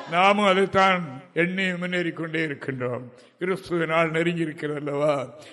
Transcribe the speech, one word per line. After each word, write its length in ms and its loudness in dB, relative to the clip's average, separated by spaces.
நாமும் 340 4
அதைத்தான் 760 2
எண்ணி 400 0
முன்னேறி 380 -2
கொண்டே 340 -4
இருக்கின்றோம். 560 -6
கிறிஸ்துவ 460 -2
நாள் 260 2
நெருங்கி 300 0
இருக்கிறது 380 -6
அல்லவா? 560 0